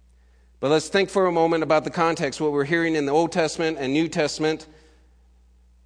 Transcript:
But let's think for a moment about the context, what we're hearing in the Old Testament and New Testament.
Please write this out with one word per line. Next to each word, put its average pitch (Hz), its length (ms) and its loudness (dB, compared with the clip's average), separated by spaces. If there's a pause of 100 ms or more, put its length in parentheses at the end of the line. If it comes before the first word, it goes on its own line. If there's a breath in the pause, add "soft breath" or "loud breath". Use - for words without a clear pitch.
(600)
But 135 100 0
let's 156 180 2
think 196 220 0
for 190 160 2
a 180 60 0
moment 165 300 2
about 156 220 2
the 156 60 -6
context, 160 500 -2
what 151 120 0
we're 143 120 0
hearing 165 320 0
in 151 80 0
the 139 80 -2
Old 165 200 2
Testament 160 460 -2
and 135 140 -2
New 160 160 2
Testament. 156 580 -2 (1200 soft breath)